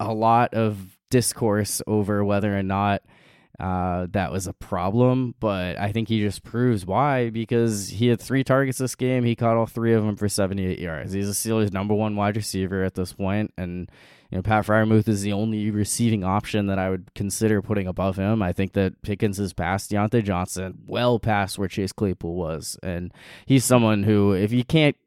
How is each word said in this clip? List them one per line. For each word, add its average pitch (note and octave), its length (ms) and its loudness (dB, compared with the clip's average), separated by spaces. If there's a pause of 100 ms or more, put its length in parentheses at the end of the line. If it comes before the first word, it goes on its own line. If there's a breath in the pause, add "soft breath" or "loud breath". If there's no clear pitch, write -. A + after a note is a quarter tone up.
a G#2+ 140 -4
lot A2+ 400 4
of G#2 440 -2 (120)
discourse G#2+ 760 0
over G#2 380 0
whether G2+ 340 0
or G2 40 -2
not, G2 400 0 (580 soft breath)
uh, F2+ 500 -2
that F#2 220 -2
was F2+ 140 -4
a F#2 80 -8
problem, A#2+ 840 0
but F#2+ 380 -2
I G2+ 140 -4
think A2+ 160 -4
he A2+ 120 0
just G2+ 220 -2
proves A#2 440 0
why, B2+ 440 0
because A2+ 580 0
he A2 200 0
had A#2 120 4
three C3 240 0
targets C3+ 340 2
this B2+ 160 -4
game. B2+ 300 0
He A#2 100 2
caught A#2 220 2
all A2+ 100 2
three A2+ 280 2
of G#2+ 100 4
them G#2 120 0
for G#2 120 0
seventy-eight F#2+ 500 0
yards. D#2+ 360 -8
He's G2+ 120 -2
the G2+ 60 -4
Steelers' A2 400 0
number G2+ 220 0
one G#2 220 0
wide G#2 200 0
receiver F#2+ 480 -2
at F#2 120 -2
this F2+ 180 -6
point, G2+ 420 -2
and, F2+ 340 -8 (400 soft breath)
you - 60 -6
know, F#2 60 -4
Pat G#2+ 240 2
Freiermuth A2 420 4
is G2+ 140 2
the G#2 100 0
only G#2+ 380 -2
receiving G#2 520 0
option G2+ 440 0
that G2 120 0
I F#2+ 120 0
would F#2 240 -6
consider G2+ 480 0
putting G2+ 240 -2
above F#2 320 -2
him. G#2 240 0
I F2+ 100 0
think F#2+ 220 -2
that G2 260 0
Pickens G2+ 380 -2
has G2 160 -4
passed F2+ 360 -4
Deontay G#2 340 2
Johnson, F#2 500 -4 (100)
well A#2+ 340 0
past G2+ 400 -2
where G2 100 -2
Chase F#2+ 240 -4
Claypool F2+ 420 -4
was, D#2+ 480 -6
and F2 280 -8 (360 loud breath)
he's C3+ 180 4
someone A2 380 4
who, G2+ 320 4
if G#2 180 0
you B2 120 0
can't D3+ 320 2 (100)